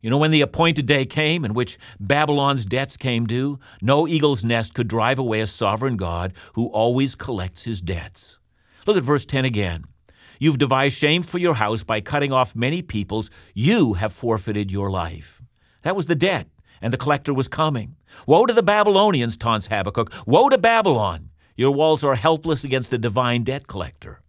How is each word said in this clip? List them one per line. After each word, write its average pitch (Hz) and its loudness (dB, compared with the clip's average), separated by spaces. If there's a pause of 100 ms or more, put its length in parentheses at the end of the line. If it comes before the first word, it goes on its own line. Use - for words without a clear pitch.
You 110 -2
know, 135 2
when 156 2
the 156 6
appointed 151 2
day 135 2
came 156 -2
in 107 -4
which 123 -4 (200)
Babylon's 139 0
debts 127 -4
came 120 -2
due, 131 -4 (240)
no 143 4
eagle's 143 2
nest 113 -2
could 117 -2
drive 113 0
away 113 -2
a 104 -2
sovereign 113 -2
God 87 -6 (200)
who 117 -2
always 123 0
collects 92 -8
his 110 -8
debts. - -10 (480)
Look 208 2
at 147 0
verse 139 0
ten 135 -2
again. 98 -2 (540)
"You've 143 2
devised 135 2
shame 160 0
for 175 -6
your 170 2
house 110 -2
by 107 -4
cutting 143 -2
off 131 0
many 139 -2
peoples. 107 -6 (240)
You 139 2
have 101 -4
forfeited 104 -4
your 98 -4
life." 82 -8 (400)
That 180 -2
was 180 -4
the 170 0
debt, 160 0 (340)
and 120 -2
the 131 -2
collector 143 -2
was 131 -2
coming. 143 -4 (320)
"Woe 175 6
to 240 2
the 226 6
Babylonians," 202 2
taunts 113 0
Habakkuk. 104 -2 (140)
"Woe 202 6
to 254 6
Babylon! 147 2 (260)
Your 131 2
walls 151 2
are 139 2
helpless 156 0
against 131 -2
the 127 -2
divine 120 0
debt 131 -4
collector." - -12